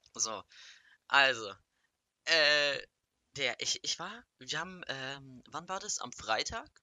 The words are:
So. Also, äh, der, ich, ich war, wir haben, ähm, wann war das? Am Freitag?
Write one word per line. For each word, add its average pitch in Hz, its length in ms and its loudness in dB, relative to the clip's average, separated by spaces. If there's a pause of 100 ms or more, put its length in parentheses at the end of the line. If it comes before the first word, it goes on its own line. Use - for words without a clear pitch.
(160)
So. 107 280 -4 (640)
Also, 123 460 4 (720)
äh, 147 560 6 (560)
der, 131 240 -2
ich, - 220 -2
ich - 160 -4
war, 208 240 -10 (160)
wir 131 200 -6
haben, 180 280 -8
ähm, 135 600 -10
wann 147 220 -10
war 190 100 -6
das? 208 200 -6
Am 120 140 -8
Freitag? 226 560 -2 (140)